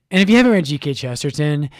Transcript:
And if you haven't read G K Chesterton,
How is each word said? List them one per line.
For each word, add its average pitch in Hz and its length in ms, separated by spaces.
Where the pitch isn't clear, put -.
And 185 120
if 190 60
you 220 80
haven't 247 160
read 190 120
G 143 140
K 143 160
Chesterton, 147 840